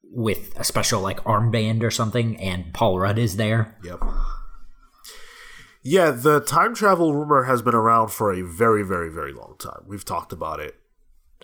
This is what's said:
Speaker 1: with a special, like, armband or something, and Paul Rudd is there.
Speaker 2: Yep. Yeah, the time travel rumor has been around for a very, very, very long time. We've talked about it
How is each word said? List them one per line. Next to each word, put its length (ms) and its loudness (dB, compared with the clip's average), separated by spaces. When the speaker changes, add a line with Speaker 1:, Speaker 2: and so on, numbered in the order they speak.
Speaker 1:
with 560 -4
a 40 -4
special, 380 -2
like, 220 -4
armband 580 0
or 80 0
something, 500 -2
and 340 -6
Paul 260 2
Rudd 180 2
is 200 0
there. 460 0
Speaker 2:
Yep. 160 -14
Yeah, 300 4
the 280 4
time 360 2
travel 380 4
rumor 300 2
has 180 2
been 140 2
around 340 4
for 220 -2
a 100 -4
very, 420 2
very, 280 -4
very 220 -10
long 260 -20
time. 260 -16
We've 200 -14
talked 260 -8
about 280 -8
it 160 -12